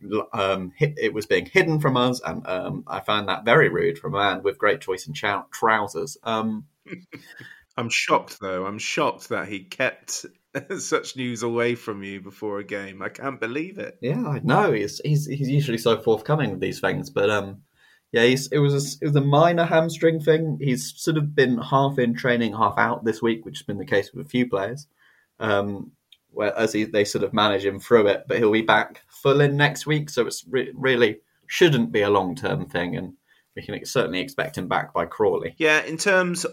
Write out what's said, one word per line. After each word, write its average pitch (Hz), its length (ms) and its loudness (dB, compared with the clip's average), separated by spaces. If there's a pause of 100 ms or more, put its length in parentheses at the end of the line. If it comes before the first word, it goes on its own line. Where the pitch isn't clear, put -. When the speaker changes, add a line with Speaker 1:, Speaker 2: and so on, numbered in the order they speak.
(320)
Speaker 1:
um, 95 440 -2
hit, 151 220 -2
it 110 140 0
was 107 140 -6
being 90 200 0
hidden 165 340 2
from 135 160 0
us, 123 240 0
and, - 260 -8
um, 92 400 -6
I 98 140 -8
found 104 280 -2
that 95 160 -4
very 120 260 6
rude 85 280 0
from 98 160 -8
a 101 40 -2
man 95 240 0
with 98 160 -2
great 101 220 2
choice - 280 -8
in - 60 -10
chou-, 101 360 -4
trousers. 107 720 -2
Um, 110 440 -4 (200)
Speaker 2:
<laughs> - 920 -20
I'm 117 120 -4
shocked, - 520 0
though. 95 260 -4
I'm 104 120 -8
shocked - 520 -4
that 95 180 -4
he 98 160 -10
kept - 640 -6 (260)
<laughs> 135 260 -8
such - 380 -4
news 123 260 -6
away 117 320 0
from 101 300 -8
you 98 160 -10
before 101 400 -8
a 104 40 -10
game. 98 380 -10
I 101 60 -8
can't 131 320 -10
believe 156 380 -6
it. - 220 -12
Speaker 1:
Yeah, 185 240 -2
I 147 160 -4
know. 175 300 2
He's, 107 340 -2
he's, 147 220 0
he's 139 220 -4
usually 139 300 0
so 113 200 2
forthcoming 120 520 0
with 92 100 -8
these 92 180 -4
things, 95 320 -2
but, 101 200 2
um, 98 320 -4 (500)
yeah, 117 100 4
he's, 127 300 4
it 156 60 2
was 143 140 4
a, 139 320 -2
it 160 40 0
was 147 80 4
a 143 40 6
minor 165 440 6
hamstring 165 560 2
thing. 160 420 2
He's 127 340 -2
sort 156 220 0
of 147 160 -2
been 127 240 4
half 139 400 0
in 117 160 2
training, 117 400 0
half 107 240 2
out 113 260 0
this 110 160 0
week, 113 240 0
which - 140 -14
has - 80 -18
been 101 120 -6
the 95 60 -10
case 98 300 0
with - 100 -12
a - 60 -16
few 123 180 0
players. 110 380 -4 (540)
Um, 101 520 -2 (380)
where, 104 280 -2
as 110 140 2
he, 107 120 0
they 107 200 2
sort 104 200 -2
of 95 80 -2
manage 101 320 2
him 98 160 -2
through 113 280 6
it, 95 180 2
but 131 120 0
he'll 110 140 4
be 110 100 4
back 110 460 2
full - 320 2
in 143 160 4
next 147 300 2
week, 147 240 -2
so 117 160 0
it's - 220 -8
re-, 123 260 -2
really 120 460 2 (260)
shouldn't 147 460 4
be 107 100 2
a 101 80 4
long-term 92 560 0
thing, 90 300 -4
and 92 180 -10 (420)
we 104 60 -10
can 104 120 -10
ex-, - 160 -10
certainly 92 300 -2
expect - 380 -6
him 92 100 -6
back 90 240 -2
by 85 140 -2
Crawley. - 520 -2
Speaker 2:
Yeah, 156 240 2
in 160 140 -8
terms 180 560 0